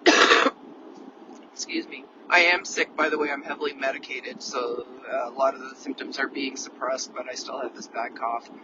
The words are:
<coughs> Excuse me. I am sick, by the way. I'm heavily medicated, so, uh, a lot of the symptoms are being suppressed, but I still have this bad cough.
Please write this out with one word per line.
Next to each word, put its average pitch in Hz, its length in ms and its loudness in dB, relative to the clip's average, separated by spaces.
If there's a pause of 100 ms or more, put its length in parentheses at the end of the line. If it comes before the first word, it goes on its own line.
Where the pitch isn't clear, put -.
<coughs> - 1500 4
Excuse - 360 -6
me. 135 160 -12 (260)
I 175 100 8
am 180 240 6
sick, - 320 -2
by 156 140 2
the 156 80 0
way. 147 120 0
I'm 143 120 -4
heavily 147 320 -4
medicated, 131 680 -6
so, 123 440 -4 (260)
uh, 123 180 -2
a - 20 -16
lot 135 220 2
of 135 60 -12
the - 160 -12
symptoms - 420 -8
are 135 100 0
being 135 280 -4
suppressed, - 580 -4
but 127 160 -8
I 123 40 -6
still 123 260 -8
have 123 140 -6
this 113 140 -14
bad 117 280 -6
cough. 117 320 -4 (160)